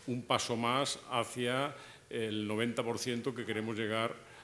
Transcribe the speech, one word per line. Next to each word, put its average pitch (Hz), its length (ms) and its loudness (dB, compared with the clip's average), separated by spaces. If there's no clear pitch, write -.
un 123 160 0
paso 120 340 2
más 123 420 2
hacia 123 640 0
el 107 400 0
noventa 117 340 2
por 117 160 0
ciento 123 360 -2
que 117 100 -6
queremos 110 320 -2
llegar 110 400 0